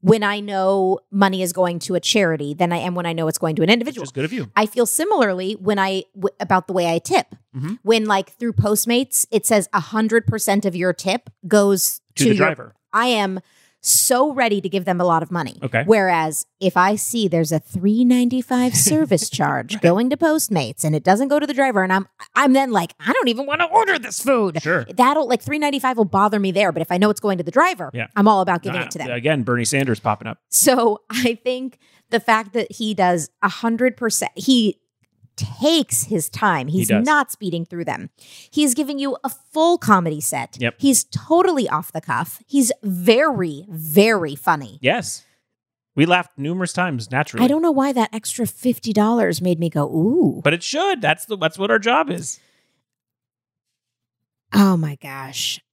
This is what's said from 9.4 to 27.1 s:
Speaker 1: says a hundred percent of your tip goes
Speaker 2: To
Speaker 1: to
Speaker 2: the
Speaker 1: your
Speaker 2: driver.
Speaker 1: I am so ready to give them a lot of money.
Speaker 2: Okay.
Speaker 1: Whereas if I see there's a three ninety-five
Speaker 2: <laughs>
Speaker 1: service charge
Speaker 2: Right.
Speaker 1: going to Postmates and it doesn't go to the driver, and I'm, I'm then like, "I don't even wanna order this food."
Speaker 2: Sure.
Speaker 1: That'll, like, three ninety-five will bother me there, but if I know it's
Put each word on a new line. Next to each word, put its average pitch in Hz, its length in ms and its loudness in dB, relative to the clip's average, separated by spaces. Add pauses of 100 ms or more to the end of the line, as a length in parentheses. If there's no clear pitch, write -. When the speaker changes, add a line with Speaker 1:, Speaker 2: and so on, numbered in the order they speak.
Speaker 1:
says 208 280 2
a 196 80 0
hundred 220 480 0
percent 208 360 0
of 185 120 -2
your 180 160 0
tip 190 360 -4 (200)
goes 202 520 2 (140)
Speaker 2:
To - 100 0
Speaker 1:
to 240 60 6
Speaker 2:
the 208 60 4
Speaker 1:
your 180 100 4
Speaker 2:
driver. 151 280 -6 (180)
Speaker 1:
I 226 160 0
am 196 320 -2 (400)
so 269 520 2
ready 233 280 0
to 190 80 -6
give 185 160 -4
them 180 160 0
a 180 40 2
lot 165 180 2
of 160 80 -10
money. 165 320 -6
Speaker 2:
Okay. 139 240 -2
Speaker 1:
Whereas 180 600 2 (140)
if 190 160 0
I 190 200 4
see 214 320 -2
there's 160 240 0
a 156 80 0
three 208 440 0
ninety-five 247 720 2
Speaker 2:
<laughs> - 0 -
Speaker 1:
service 294 540 2
charge 143 440 -4
Speaker 2:
Right. 214 80 -8
Speaker 1:
going 202 280 4
to 294 60 -2
Postmates 214 680 -2
and 156 120 0
it - 80 -4
doesn't 214 240 4
go 294 100 2
to 294 80 -2
the 285 80 -4
driver, 247 300 0
and 185 80 0
I'm, 190 140 0 (280)
I'm 269 200 4
then 269 180 2
like, 175 280 -2
"I 156 120 -2
don't - 160 0
even 240 180 -4
wanna 311 200 0
order 381 320 2
this - 220 -8
food." 214 420 0
Speaker 2:
Sure. 156 220 0
Speaker 1:
That'll, 269 440 2
like, 247 140 0
three 294 180 -4
ninety-five 277 360 -2
will 226 80 2
bother 202 360 0
me 196 100 0
there, 185 220 2
but 147 100 -4
if - 100 -6
I 180 60 0
know 208 100 4
it's 208 120 -2